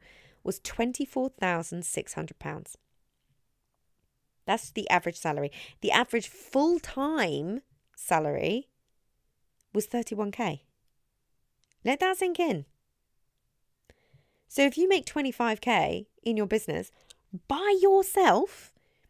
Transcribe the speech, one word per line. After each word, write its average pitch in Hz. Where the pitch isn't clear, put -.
was -
twenty-four 254
thousand 175
six -
hundred 160
pounds. -
That's 214
the -
average 175
salary. 147
The 208
average 233
full-time 269
salary 160
was 214
thirty-one 214
K. 180
Let 285
that 370
sink 359
in. 233
So -
if 277
you 359
make 381
twenty-five 247
K 202
in 226
your 214
business 214
by 381
yourself, 381